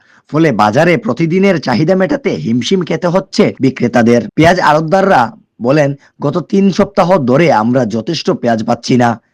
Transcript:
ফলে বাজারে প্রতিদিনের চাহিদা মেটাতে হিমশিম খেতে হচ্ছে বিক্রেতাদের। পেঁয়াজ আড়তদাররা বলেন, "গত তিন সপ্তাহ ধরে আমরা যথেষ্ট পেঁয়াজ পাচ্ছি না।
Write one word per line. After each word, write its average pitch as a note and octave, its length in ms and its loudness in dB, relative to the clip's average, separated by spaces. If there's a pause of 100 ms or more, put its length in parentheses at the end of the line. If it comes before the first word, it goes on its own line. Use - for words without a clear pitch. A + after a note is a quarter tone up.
(300)
ফলে D3+ 220 0
বাজারে A2+ 440 2
প্রতিদিনের E3+ 640 -2
চাহিদা D#3+ 340 0
মেটাতে F#3+ 360 -2
হিমশিম D3 520 -2
খেতে D#3+ 240 -4
হচ্ছে F3 540 0
বিক্রেতাদের। A#2+ 600 2 (120)
পেঁয়াজ F3 260 2
আড়তদাররা D#3+ 720 2 (300)
বলেন, C#3+ 320 0 (280)
"গত C#3+ 160 -4
তিন G3 320 0
সপ্তাহ F#3+ 480 0
ধরে C3+ 340 2
আমরা A#2+ 320 0
যথেষ্ট A#2 460 -6
পেঁয়াজ A#2 340 -2
পাচ্ছি A#2+ 320 -2
না। A#2 240 0 (140)